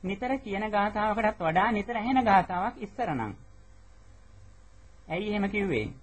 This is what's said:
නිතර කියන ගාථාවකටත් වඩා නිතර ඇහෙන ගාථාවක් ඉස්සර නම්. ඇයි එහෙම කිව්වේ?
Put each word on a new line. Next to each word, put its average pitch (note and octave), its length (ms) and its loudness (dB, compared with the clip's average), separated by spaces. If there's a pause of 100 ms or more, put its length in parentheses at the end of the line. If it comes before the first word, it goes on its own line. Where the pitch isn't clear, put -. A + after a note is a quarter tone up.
නිතර G3 340 -4
කියන G#3+ 320 -4
ගාථාවකටත් G#3+ 720 0
වඩා F3 300 4
නිතර A3 260 -2
ඇහෙන B3 260 2
ගාථාවක් F#3+ 560 4
ඉස්සර A3 340 -6
නම්. A2+ 220 -4 (1700)
ඇයි F#3+ 240 -4
එහෙම G3+ 180 0
කිව්වේ? G3 400 0 (160)